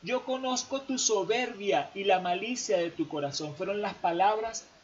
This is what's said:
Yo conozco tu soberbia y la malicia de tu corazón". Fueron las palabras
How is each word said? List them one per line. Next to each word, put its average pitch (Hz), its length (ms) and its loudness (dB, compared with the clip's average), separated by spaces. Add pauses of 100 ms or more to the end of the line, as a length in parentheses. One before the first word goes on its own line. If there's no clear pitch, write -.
Yo 247 220 -2
conozco 262 580 -2
tu 262 160 -2
soberbia 202 960 2
y 196 120 -4
la 185 160 6
malicia 196 560 0
de 170 140 0
tu 156 180 -4
corazón". 143 480 -4
Fueron 196 240 -2
las 185 140 -4
palabras 208 720 2 (180)